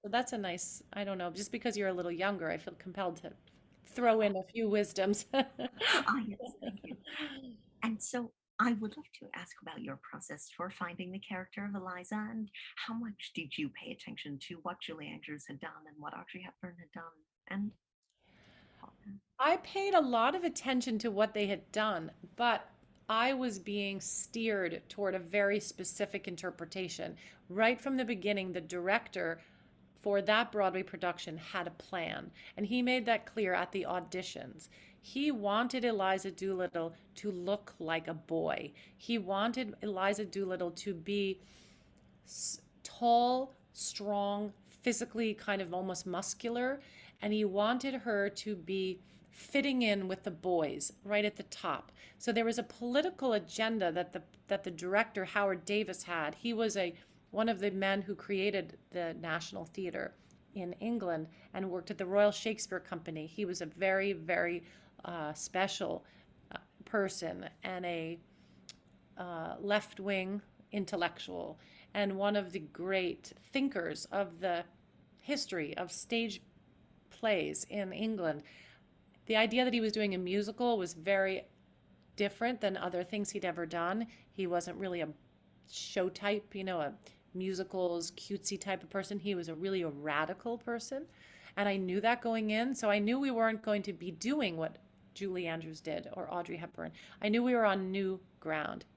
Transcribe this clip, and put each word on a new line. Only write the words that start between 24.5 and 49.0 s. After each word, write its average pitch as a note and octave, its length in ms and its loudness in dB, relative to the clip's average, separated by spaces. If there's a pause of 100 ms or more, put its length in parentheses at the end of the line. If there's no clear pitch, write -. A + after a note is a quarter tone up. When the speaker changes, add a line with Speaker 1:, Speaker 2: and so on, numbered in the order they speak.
Speaker 1:
toward F#3+ 260 0
a F#3 40 0
very G3+ 400 4
specific G3 680 -4
interpretation. F3 880 -6 (320)
Right A3 300 6
from C4+ 180 0
the B3+ 80 2
beginning, G3 460 0
the F3 100 -4
director F3 800 -2 (640)
for G3+ 160 6
that G#3+ 300 4
Broadway F#3+ 320 2
production E3+ 520 -4
had E3+ 300 -4
a E3+ 60 -6
plan, E3 580 -6 (260)
and G3+ 120 -2
he B3 160 2
made B3 240 2
that A3+ 180 2
clear F#3+ 300 2
at F3+ 160 0
the F#3+ 180 -2
auditions. F3 800 -6 (320)
He C#4+ 300 0
wanted A#3 520 2
Eliza F#3+ 460 2
Doolittle F3 640 -2 (220)
to G#3 160 -4
look F#3+ 480 -2
like D#3+ 280 0
a D#3+ 60 -4
boy. D#3+ 580 0 (240)
He - 220 -2
wanted G#3 640 0
Eliza G3+ 440 2
Doolittle F#3 440 -2 (160)
to G3+ 80 -2
be F#3+ 460 0 (880)
s-, - 340 -6 (220)
tall, A#3+ 720 4 (180)
strong, G3+ 800 -2 (160)
physically A#3 640 0
kind G3+ 260 0
of F3 140 -4
almost F#3 320 -2
muscular, A#3 760 -2 (420)
and G#3 100 2
he G#3+ 100 4
wanted A#3 520 2
her G#3 340 2
to G#3 260 -4
be F#3 440 -2 (320)